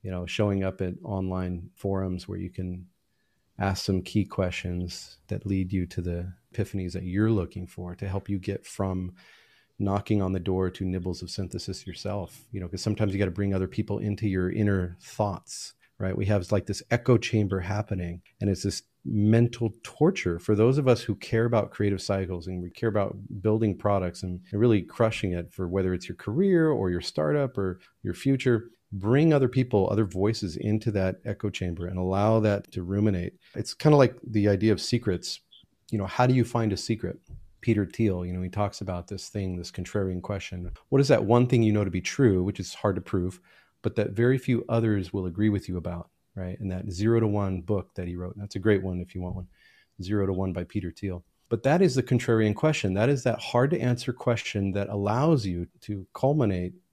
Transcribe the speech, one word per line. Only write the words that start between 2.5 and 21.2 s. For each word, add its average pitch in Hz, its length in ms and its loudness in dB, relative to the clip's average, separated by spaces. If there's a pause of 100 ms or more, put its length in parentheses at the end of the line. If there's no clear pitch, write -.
ask 98 240 0
some 92 200 2
key 104 200 0
questions 90 920 -4 (120)
that 104 180 -6
lead 95 260 0
you 92 140 0
to - 120 -6
the 87 320 -6 (220)
epiphanies 95 380 -4
that 90 120 -8
you're 101 280 2
looking 92 340 -2
for 87 300 -12
to 101 120 -6
help 95 220 -4
you 101 80 -2
get 98 260 -6
from 92 480 -4 (680)
knocking 101 420 2
on 92 100 0
the 95 80 -2
door 92 300 0
to 92 160 -6
nibbles 90 380 -4
of 90 80 -12
synthesis 92 560 -8
yourself, 92 640 -8
you 101 80 -8
know, 90 80 -6
'cause 90 140 -8
sometimes 104 320 0
you 101 40 -2
gotta 98 140 2
bring 98 240 -2
other 95 120 0
people 104 300 -4
into 104 300 -2
your 92 240 0
inner 95 500 2
thoughts, - 720 -6 (240)
right? 95 180 -2
We 95 120 -2
have, 98 240 0
like, 101 160 2
this - 240 -6
echo 120 260 4
chamber 101 440 0
happening, 90 600 -4 (180)
and 101 120 -2
it's 92 100 -2
this - 220 -4 (200)
mental 110 760 2
torture 147 560 0
for 107 160 0
those 113 240 4
of 143 100 2
us 120 140 4
who 107 140 -2
care 113 300 0